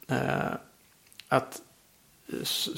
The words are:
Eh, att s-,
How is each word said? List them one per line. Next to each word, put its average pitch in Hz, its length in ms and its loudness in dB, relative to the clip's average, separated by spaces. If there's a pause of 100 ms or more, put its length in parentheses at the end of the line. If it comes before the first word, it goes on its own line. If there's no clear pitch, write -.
Eh, - 460 2 (720)
att - 340 2 (800)
s-, - 360 0